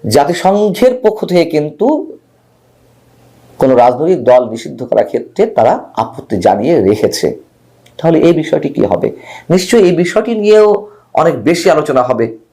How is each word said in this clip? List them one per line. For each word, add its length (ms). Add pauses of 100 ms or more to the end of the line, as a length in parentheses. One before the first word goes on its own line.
জাতিসংঘের 880 (100)
পক্ষ 220
থেকে 200
কিন্তু 420 (1700)
কোনো 140 (100)
রাজনৈতিক 400
দল 180 (120)
নিষিদ্ধ 260 (100)
করার 200
ক্ষেত্রে 320 (160)
তারা 160 (300)
আপত্তি 320 (100)
জানিয়ে 360
রেখেছে। 460 (720)
তাহলে 200 (100)
এই 60
বিষয়টি 360
কি 220
হবে? 160 (420)
নিশ্চয়ই 380
এই 140
বিষয়টি 340
নিয়েও 340 (440)
অনেক 300
বেশি 260
আলোচনা 340
হবে। 220 (280)